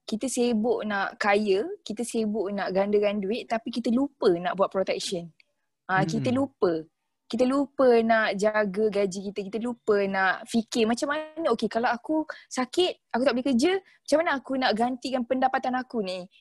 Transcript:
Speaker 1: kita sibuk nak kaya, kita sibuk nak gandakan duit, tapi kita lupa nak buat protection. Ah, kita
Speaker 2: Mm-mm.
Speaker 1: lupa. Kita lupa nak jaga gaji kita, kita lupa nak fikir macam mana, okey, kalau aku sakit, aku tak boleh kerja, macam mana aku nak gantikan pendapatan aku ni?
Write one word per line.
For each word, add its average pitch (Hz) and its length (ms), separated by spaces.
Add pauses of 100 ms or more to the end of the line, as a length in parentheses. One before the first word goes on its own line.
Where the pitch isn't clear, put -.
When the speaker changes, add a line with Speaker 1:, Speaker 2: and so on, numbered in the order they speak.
Speaker 1:
kita 226 240
sibuk 240 580
nak 202 320
kaya, 208 480 (160)
kita 226 220
sibuk 214 480
nak 196 200
gandakan 202 520
duit, 202 240
tapi 233 240
kita 240 180
lupa 254 440
nak 175 200
buat 185 160
protection. 180 640 (540)
Ah, 190 200
kita 165 240
Speaker 2:
Mm-mm. 254 140
Speaker 1:
lupa. 196 300 (520)
Kita 240 200
lupa 269 440 (100)
nak 220 380
jaga 214 560
gaji 196 340
kita, 202 160
kita 196 160
lupa 214 460
nak 190 400
fikir 233 400
macam 240 240
mana, 311 400
okey, 233 180
kalau 233 220
aku 240 280 (280)
sakit, - 640
aku 240 160
tak 254 80
boleh 247 140
kerja, 277 280
macam - 440
mana 339 160
aku 269 200
nak 247 200
gantikan 247 480
pendapatan 262 520
aku 254 280
ni? 185 260 (120)